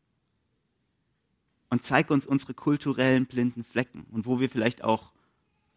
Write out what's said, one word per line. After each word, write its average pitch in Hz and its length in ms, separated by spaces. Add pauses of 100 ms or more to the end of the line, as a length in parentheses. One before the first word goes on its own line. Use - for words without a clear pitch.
(1700)
Und 117 160
zeig 139 260
uns 139 160
unsere 135 260
kulturellen 131 720
blinden 120 380
Flecken - 480
und 110 140
wo 123 140
wir 127 100
vielleicht 117 340
auch 110 300 (640)